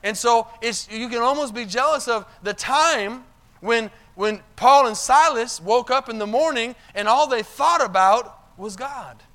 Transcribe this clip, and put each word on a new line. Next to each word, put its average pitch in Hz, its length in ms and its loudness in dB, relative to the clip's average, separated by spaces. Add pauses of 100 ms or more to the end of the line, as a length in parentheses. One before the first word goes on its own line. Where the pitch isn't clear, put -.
And 202 140 -6
so 226 320 2 (140)
it's, 226 280 -6
you 220 200 -8
can 233 100 -4
almost 269 340 0
be 233 120 -8
jealous 262 420 -2
of 220 180 -4 (160)
the 202 100 -6
time 254 720 -2 (360)
when, 220 300 -2 (240)
when 208 280 -4 (140)
Paul 262 320 6
and 214 80 -4
Silas 254 640 2
woke 220 320 0
up 262 200 -2
in 226 80 -8
the 208 80 -4
morning 247 480 -2 (200)
and 208 140 -2
all 277 180 4
they 240 160 -4
thought 320 400 0
about 196 560 2 (200)
was 190 180 -12
God. 214 460 -12 (120)